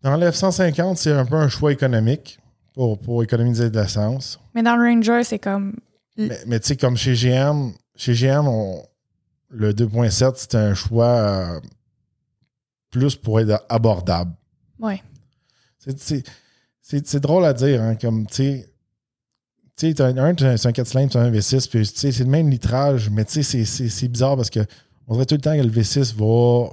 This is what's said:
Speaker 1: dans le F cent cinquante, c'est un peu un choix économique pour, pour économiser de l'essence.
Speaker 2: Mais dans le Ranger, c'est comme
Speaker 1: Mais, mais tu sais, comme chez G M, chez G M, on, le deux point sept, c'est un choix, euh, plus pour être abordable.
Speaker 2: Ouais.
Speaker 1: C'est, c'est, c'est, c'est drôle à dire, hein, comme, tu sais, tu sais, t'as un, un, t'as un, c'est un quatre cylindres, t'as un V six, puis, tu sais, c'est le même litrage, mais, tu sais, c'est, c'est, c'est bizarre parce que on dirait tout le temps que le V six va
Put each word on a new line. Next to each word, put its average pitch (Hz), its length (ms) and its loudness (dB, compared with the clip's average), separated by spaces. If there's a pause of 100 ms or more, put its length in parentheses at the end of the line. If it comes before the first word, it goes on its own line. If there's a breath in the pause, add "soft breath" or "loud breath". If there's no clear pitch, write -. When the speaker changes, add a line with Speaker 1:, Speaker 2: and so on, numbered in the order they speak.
Speaker 1:
dans 135 160 0
le 170 140 2
F 165 40 -6
cent 190 140 0
cinquante, 175 480 0
c'est 151 140 0
un 135 140 2
peu 123 100 -2
un 151 120 2
choix 147 240 0
économique 123 680 0 (340)
pour, 117 240 -2
pour 117 240 -4
économiser 117 480 0
de 110 100 -2
l'essence. 107 600 -4 (160)
Speaker 2:
Mais 233 80 0
dans 233 140 2
le 240 40 2
Ranger, 233 420 2
c'est 220 140 -4
comme 196 380 -6 (420)
Speaker 1:
Mais, 214 300 -6
mais 117 120 0
tu - 100 -4
sais, 143 60 0
comme 123 220 0
chez 131 160 0
G 120 160 2
M, 135 440 0 (220)
chez 120 200 -2
G 120 100 0
M, 143 220 2
on, 101 340 -4 (720)
le 107 240 0
deux 113 120 2
point 113 220 0
sept, 131 280 2
c'est - 180 -6
un 107 180 2
choix, 117 320 0
euh, 101 540 0 (1300)
plus 135 240 0
pour 110 240 0
être 107 300 0
abordable. 90 600 0 (480)
Speaker 2:
Ouais. 208 220 -6 (760)
Speaker 1:
C'est, 135 220 -10
c'est, 139 240 -4 (580 soft breath)
c'est, 143 260 -6
c'est 143 120 -2
drôle 160 260 2
à 143 80 2
dire, 127 280 2
hein, 113 140 0
comme, 110 320 -2
tu - 80 -10
sais, 135 340 -2 (1080)
tu 156 100 0
sais, 160 60 0
t'as 135 140 2
un, 127 100 0
un, 151 180 2
t'as 135 160 2
un, 117 60 2
c'est 123 100 0
un 120 40 2
quatre 117 160 -2
cylindres, 131 260 0
t'as 120 80 2
un 120 80 4
V 107 120 2
six, 127 260 0
puis, 107 200 0
tu - 100 -10
sais, 139 140 0
c'est 123 120 -2
le 127 60 0
même 151 200 4
litrage, 131 600 0
mais, 107 160 0
tu - 80 -10
sais, 151 100 -2
c'est, 117 220 0
c'est, 117 240 -4
c'est 123 180 -4
bizarre 123 280 0
parce 123 140 -2
que 113 100 -2 (480 soft breath)
on 113 60 -4
dirait 127 120 2
tout 151 100 0
le 147 60 -2
temps 151 140 0
que 147 60 2
le 120 80 2
V 110 140 0
six 120 320 -2
va 117 580 2